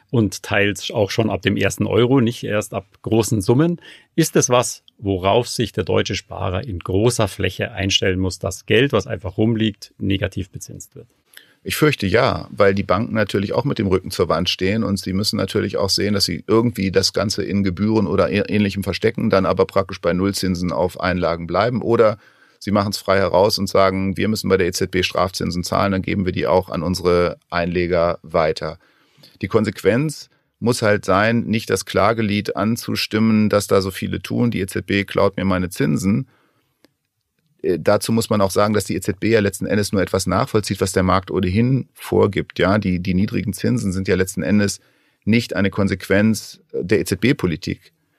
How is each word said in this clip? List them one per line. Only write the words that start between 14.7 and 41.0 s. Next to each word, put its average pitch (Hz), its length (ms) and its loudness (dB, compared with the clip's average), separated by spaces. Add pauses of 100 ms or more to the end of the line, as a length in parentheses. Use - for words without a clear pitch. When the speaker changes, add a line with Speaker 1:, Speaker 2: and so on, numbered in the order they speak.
Speaker 2:
und 98 160 -2
sie - 140 -6
müssen 101 240 -2
natürlich 98 400 -2
auch 98 140 0
sehen, 101 240 0
dass 98 100 0
sie 87 220 -4
irgendwie 110 440 2
das 92 220 2
Ganze 95 300 -2
in 98 200 0
Gebühren 101 440 0
oder 87 240 0
ä-, 101 180 0
Ähnlichem 98 340 0
verstecken, 110 460 -2
dann 98 160 2
aber 90 220 2
praktisch 98 340 -4
bei 85 140 0
Nullzinsen 92 580 0
auf 87 260 -2
Einlagen 85 480 -2
bleiben. 104 360 0
Oder 110 340 4 (420)
sie - 120 -8
machen's 101 260 2
frei 98 220 0
heraus 95 400 2
und 95 100 -4
sagen, 95 480 2
„Wir 98 120 -2
müssen 107 200 -4
bei 95 80 4
der 92 120 0
E 92 40 -2
Z - 180 -4
B 92 120 0
Strafzinsen 90 600 -4
zahlen, 95 300 0
dann 95 100 -2
geben 92 220 -2
wir 90 80 -2
die 80 140 -2
auch 90 240 2
an 82 120 -4
unsere 87 540 0 (140)
Einleger 87 720 -2
weiter.“ 80 560 -2 (640)
Die 101 60 -6
Konsequenz 113 800 0 (300)
muss 120 200 0
halt 104 240 2
sein, 107 400 2
nicht 107 240 -2
das 110 160 0
Klagelied 104 720 0
anzustimmen, 107 920 0
dass 104 160 2
da 101 160 2
so 95 80 -2
viele 92 320 -6
tun, 117 280 0
„Die 95 100 -2
E 95 60 -2
Z - 200 -8
B 98 180 0
klaut 98 320 0
mir 92 80 -4
meine 92 240 0
Zinsen.“ 131 580 -2 (1400)
Äh, 90 160 0
dazu 104 340 2
muss 113 180 0
man 107 100 2
auch 98 100 2
sagen, 104 240 2
dass 101 100 0
die - 100 -4
E - 60 -2
Z - 200 -6
B 104 100 0
ja 113 100 6
letzten 101 260 -2
Endes 104 260 0
nur 95 100 2
etwas 95 240 -2
nachvollzieht, 104 540 0
was 98 120 0
der 98 100 2